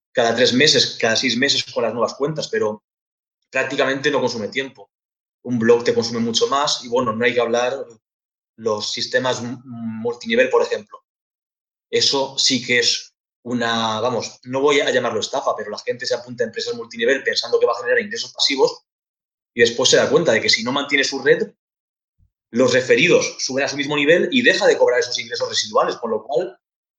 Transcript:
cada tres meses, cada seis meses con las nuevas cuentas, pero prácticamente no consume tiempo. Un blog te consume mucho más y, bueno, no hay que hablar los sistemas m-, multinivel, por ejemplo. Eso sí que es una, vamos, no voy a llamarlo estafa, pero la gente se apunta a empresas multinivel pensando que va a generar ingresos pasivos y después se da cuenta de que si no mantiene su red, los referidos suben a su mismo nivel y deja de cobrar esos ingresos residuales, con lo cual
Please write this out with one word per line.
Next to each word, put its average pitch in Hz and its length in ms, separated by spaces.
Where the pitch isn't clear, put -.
cada 117 240
tres 120 180
meses, 135 460
cada 113 160
seis 127 220
meses 139 260
con 120 100
las 113 100
nuevas 113 220
cuentas, 156 340
pero 107 340
prácticamente 135 640
no 135 80
consume 117 300
tiempo. 120 420
Un 123 140
blog 117 280
te 120 80
consume 113 260
mucho 117 280
más 143 360
y, 123 60
bueno, 117 240
no 113 100
hay 123 100
que 123 80
hablar 120 320
los 110 340
sistemas 123 500
m-, 120 220
multinivel, 117 840
por 120 140
ejemplo. - 360
Eso 135 480
sí 123 280
que 123 140
es - 360
una, 117 580
vamos, 117 420
no 131 180
voy 143 200
a 127 100
llamarlo 117 280
estafa, - 360
pero 107 160
la 98 80
gente 123 260
se - 80
apunta 120 300
a 113 40
empresas 120 280
multinivel 117 480
pensando 110 360
que - 60
va 123 80
a - 60
generar 123 200
ingresos 104 340
pasivos 139 520
y 117 80
después 117 280
se 147 80
da 113 140
cuenta 147 200
de 110 80
que 107 100
si 113 140
no 123 80
mantiene 139 320
su 131 200
red, 165 280
los 123 200
referidos 127 680
suben 135 260
a - 20
su 139 100
mismo 143 180
nivel 160 360
y 123 120
deja 185 240
de 139 100
cobrar 123 220
esos - 200
ingresos 120 300
residuales, 113 480
con 113 140
lo 107 120
cual 180 320